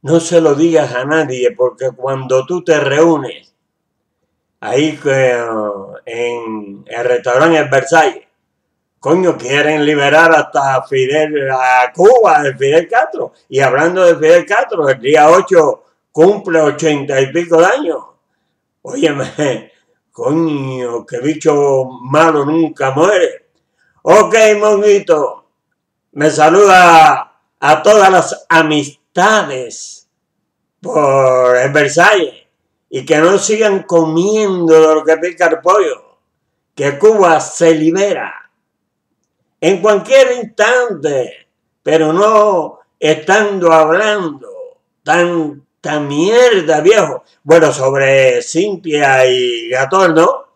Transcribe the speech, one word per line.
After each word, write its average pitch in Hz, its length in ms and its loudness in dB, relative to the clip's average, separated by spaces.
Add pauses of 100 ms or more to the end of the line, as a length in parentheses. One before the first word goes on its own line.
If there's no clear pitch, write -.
No 160 180 0
se 165 220 0
lo 151 140 2
digas 151 400 0
a 127 100 -6
nadie, 127 460 -2
porque 127 400 -4
cuando 135 540 -4
tú 180 180 -8
te 156 160 0
reúnes 139 720 -2 (1080)
ahí 143 380 -4
que, 135 400 0 (680)
en 113 840 -10
el 117 180 -10
restaurante 127 520 0
El 135 120 -2
Versalles, 151 580 0 (720)
coño, 170 380 -2
quieren 147 480 -2
liberar 151 480 2
hasta 139 500 -2
Fidel, 139 680 -2
a 127 420 0
Cuba, 190 480 4
de 139 140 -4
Fidel 147 320 0
Castro. 311 460 -4 (140)
Y 131 120 -4
hablando 160 460 0
de 170 100 4
Fidel 156 300 2
Castro, 196 440 -2
el 127 100 -2
día 151 300 4
ocho 175 540 2 (280)
cumple 185 500 0
ochenta 143 580 -2
y 135 120 -2
pico 170 280 -2
de 175 60 6
años. 190 340 -2 (840)
Óyeme, 139 920 -4
<laughs> - 400 -20
coño, 131 960 -6
que 120 140 -10
bicho 143 680 0
malo 147 600 -2
nunca 151 460 -2
muere. 170 580 -2 (520)
Ok, 180 340 2 (240)
monguito, 202 840 0 (680)
me 147 160 0
saluda 165 1120 4 (200)
a 151 240 0
todas 208 260 4
las - 400 -2
amistades 151 1600 -4 (720)
por 131 760 0
el 135 140 -2
Versalles 151 800 0 (400)
y 135 160 -10
que 151 140 0
no 180 180 2
sigan 208 460 -2
comiendo 175 880 0
de 160 220 6
lo 156 80 -2
que 160 140 0
pica 170 300 -4
el 160 120 -2
pollo, 180 600 -2 (540)
que 143 240 -4
Cuba 190 420 4
se 165 360 0
libera 160 580 -4 (1300)
en 175 200 -2
cualquier 233 500 2 (120)
instante, 196 1040 -4 (360)
pero 156 280 0
no 208 680 0 (200)
estando 190 720 0
hablando 160 800 0 (540)
tanta 156 960 -4
mierda, 165 840 0
viejo. 170 420 0 (200)
Bueno, 156 280 4
sobre 135 680 0
Cintia 151 880 -2
y 120 400 -4
Gatorno 165 760 0 (100)